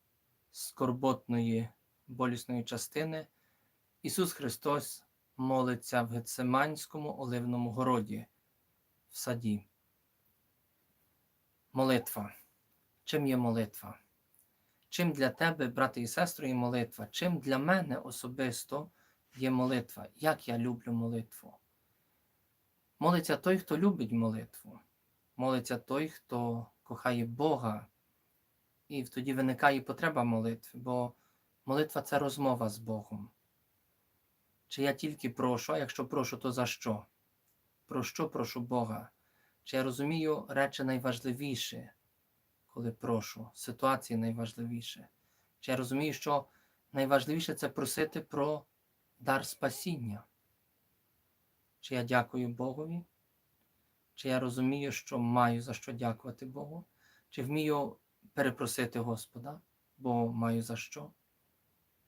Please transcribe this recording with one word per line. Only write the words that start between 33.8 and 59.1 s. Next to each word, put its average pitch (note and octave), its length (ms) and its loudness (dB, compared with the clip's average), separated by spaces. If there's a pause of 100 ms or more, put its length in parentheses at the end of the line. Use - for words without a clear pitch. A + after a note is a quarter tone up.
Чи - 140 -2
я C#3 100 4
тільки D3 380 -4
прошу, B2+ 420 0
а D#3+ 60 2
якщо C3+ 280 -4
прошу, C3 300 -2
то B2+ 160 -2
за B2 140 2
що? - 400 -4 (800)
Про C3 160 -2
що - 260 -4
прошу A#2+ 320 -4
Бога? A#2+ 500 -2 (540)
Чи - 120 -4
я C3 60 2
розумію D3 640 0
речі C#3 360 0
найважливіші, B2+ 1040 -2 (760)
коли A#2 260 -6
прошу, A#2 600 -2
ситуації B2 640 0
найважливіші? A#2 880 -4 (540)
Чи - 100 -4
я B2+ 60 2
розумію, C3 360 0
що C#3 360 0 (440)
найважливіше — C#3 600 4
це C#3+ 140 -2
просити D3+ 520 -2
про D3 440 -2 (540)
дар C3 280 0
спасіння? B2 800 -4 (1600)
Чи - 140 -8
я B2 100 2
дякую B2 440 2
Богові? C#3 560 -4 (1120)
Чи - 140 -6
я B2+ 120 4
розумію, C3 520 0
що - 260 -6
маю A#2+ 440 4
за A#2+ 120 -6
що - 180 -10
дякувати A#2 540 -4
Богу? D3 380 -10 (460)
Чи C#3+ 120 -6
вмію D3 540 0 (360)
перепросити B2 680 0
Господа, A#2+ 600 -6 (360)